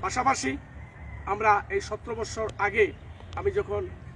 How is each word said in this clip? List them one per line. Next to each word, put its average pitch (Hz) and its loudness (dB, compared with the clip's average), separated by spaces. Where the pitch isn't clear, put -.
পাশাপাশি 247 4
আমরা 208 6
এই 196 2
সতেরো 220 -6
বছর 220 -4
আগে 208 6
আমি 196 2
যখন 202 -2